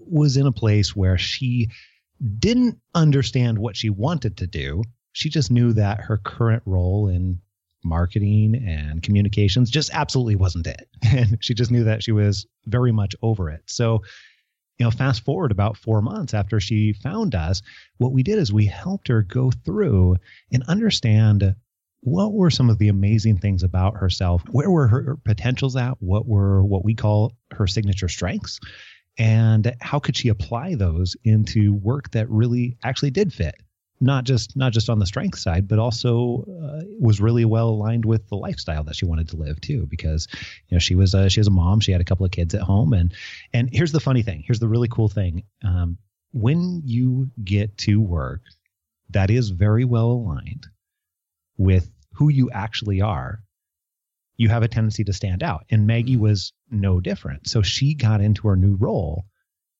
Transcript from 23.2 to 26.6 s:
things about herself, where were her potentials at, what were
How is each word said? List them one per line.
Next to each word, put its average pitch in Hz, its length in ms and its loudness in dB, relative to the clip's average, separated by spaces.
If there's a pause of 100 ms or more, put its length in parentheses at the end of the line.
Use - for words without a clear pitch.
things 95 240 0
about 92 340 0
herself, 90 540 0
where 165 200 0
were 151 180 4
her - 360 0
potentials 123 520 -2
at, 127 240 -4
what 95 260 -2
were 98 380 2